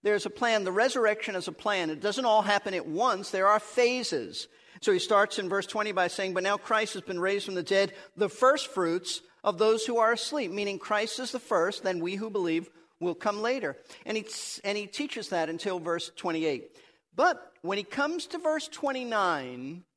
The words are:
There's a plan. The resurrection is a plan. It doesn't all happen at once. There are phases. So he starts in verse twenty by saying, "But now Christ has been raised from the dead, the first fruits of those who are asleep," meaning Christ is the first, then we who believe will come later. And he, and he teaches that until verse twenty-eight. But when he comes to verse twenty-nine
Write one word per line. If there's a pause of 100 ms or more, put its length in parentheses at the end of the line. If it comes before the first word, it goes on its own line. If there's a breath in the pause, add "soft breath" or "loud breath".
There's
a
plan.
The
resurrection
is
a
plan.
It
doesn't
all
happen
at
once.
There
are
phases. (340 loud breath)
So
he
starts
in
verse
twenty
by
saying,
"But
now
Christ
has
been
raised
from
the
dead, (220 loud breath)
the
first
fruits (220 soft breath)
of
those
who
are
asleep,"
meaning
Christ
is
the
first,
then
we
who
believe (280 soft breath)
will
come
later. (280 loud breath)
And
he, (380)
and
he
teaches
that
until
verse
twenty-eight. (380 soft breath)
But
when
he
comes
to
verse
twenty-nine (140)